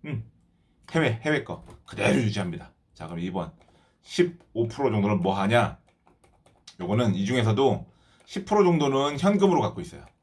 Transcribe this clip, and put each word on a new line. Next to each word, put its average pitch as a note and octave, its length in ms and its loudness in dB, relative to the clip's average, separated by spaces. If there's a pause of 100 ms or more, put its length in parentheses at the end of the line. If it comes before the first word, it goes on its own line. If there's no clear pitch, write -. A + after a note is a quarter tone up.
음, C3+ 200 -8 (680)
해외, B2+ 320 0
해외 D3+ 200 0
거 - 200 -12 (220)
그대로 C3 340 0
유지합니다. F#2+ 520 -4 (200)
자, E2 140 -16
그럼 E2+ 140 -8
이 F2+ 100 -4
번. F2 220 -6 (500)
십오 F3 680 -2
프로 C3 220 -2
정도는 G2+ 320 0
뭐 F#2+ 120 0
하냐? G2+ 460 0 (1000)
요거는 G2+ 340 0
이 G2 120 -2
중에서도 A#2 600 2 (380)
십 - 220 -10
프로 G#3 180 4
정도는 D3 540 2
현금으로 F#3+ 420 4
갖고 F#2 200 -4
있어요. D2 240 -14 (180)